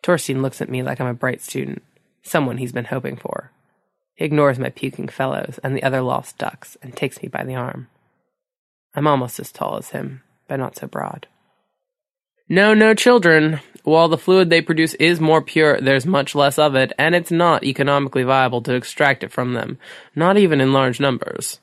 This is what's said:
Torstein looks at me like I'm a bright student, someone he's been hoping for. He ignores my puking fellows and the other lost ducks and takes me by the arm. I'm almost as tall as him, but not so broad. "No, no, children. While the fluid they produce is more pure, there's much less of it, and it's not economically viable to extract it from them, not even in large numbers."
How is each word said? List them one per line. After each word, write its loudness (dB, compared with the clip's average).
Torstein -2
looks -6
at -8
me -6
like -6
I'm -4
a -4
bright -6
student, -10
someone -2
he's -8
been -8
hoping -8
for. -12
He -2
ignores 2
my -6
puking -10
fellows -6
and -4
the -6
other -2
lost -6
ducks -10
and -18
takes -8
me -12
by -8
the -8
arm. -10
I'm 0
almost -2
as -16
tall -8
as -12
him, -10
but -8
not -8
so -14
broad. -10
"No, 4
no, 6
children. 4
While 4
the 0
fluid 4
they 4
produce -2
is 2
more 4
pure, 2
there's 2
much -2
less 2
of 2
it, 2
and 2
it's -2
not 2
economically 0
viable 0
to -2
extract -2
it -12
from -4
them, -8
not 2
even 4
in 2
large 0
numbers." -4